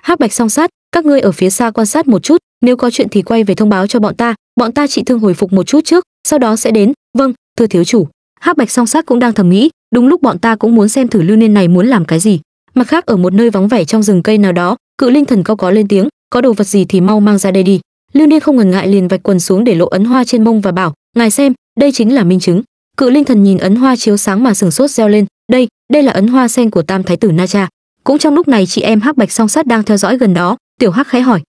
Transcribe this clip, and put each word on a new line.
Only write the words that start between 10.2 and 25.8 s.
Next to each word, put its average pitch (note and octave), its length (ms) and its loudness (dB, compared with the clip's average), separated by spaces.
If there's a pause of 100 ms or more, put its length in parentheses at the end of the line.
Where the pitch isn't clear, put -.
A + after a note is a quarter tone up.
bọn G3 160 0
ta A3+ 180 -2
cũng A3+ 180 0
muốn G#3+ 140 2
xem C4 200 -2
thử G#3 140 0
Lưu G3+ 140 2
Niên A3 180 4
này F#3 140 2
muốn F3+ 180 2
làm A3 180 0
cái D#3+ 160 -2
gì." G3 200 0 (340)
Mặt B3+ 140 -2
khác E4 180 -2
ở A3 100 0
một F3+ 160 0
nơi A3+ 180 2
vắng G3 180 -2
vẻ A3 160 0
trong A3 180 -2
rừng G3 200 2
cây G#3+ 160 0
nào G3 140 2
đó, F3 240 -2 (220)
cự B3 120 0
linh C#4+ 140 2
thần G#3 200 0
cao G#3+ 120 -2
có F#3 140 -2
lên G#3 180 2
tiếng, G3+ 200 0 (220)
"Có A#3+ 100 0
đồ B3 120 2
vật G3+ 140 -2
gì G3 180 0
thì F3+ 160 0
mau G#3 200 2
mang G#3 180 2
ra F#3+ 120 -2
đây F#3+ 120 0
đi." F#3 180 0 (320)
Lưu D4+ 140 2
Niên D4+ 140 4
không D4 160 0
ngần G3+ 140 2
ngại F#3 180 -2
liền F#3+ 200 0
vạch F#3 140 -2
quần F#3 180 0
xuống G3 240 0
để A3+ 100 2
lộ E3 120 0
ấn F#3+ 180 -2
hoa B3 200 0
trên A#3 200 0
mông A3+ 160 2
và G3 120 -2
bảo, F3 220 -4 (220)
"Ngài A3+ 140 2
xem, C#4 220 0 (280)
đây C#4 120 2
chính A#3+ 220 0
là A#3 100 2
minh F3+ 160 2
chứng." F#3 220 0 (340)
Cự B3+ 140 0
linh C#4+ 140 2
thần A#3+ 180 2
nhìn G3 160 2
ấn F#3+ 180 0
hoa B3+ 200 0
chiếu G#3 200 0
sáng G3+ 260 -2
mà G#3+ 120 2
sửng F#3 160 0
sốt C#4 200 0
reo A3 180 0
lên, G#3 180 2 (260)
"Đây, B3+ 160 0 (240)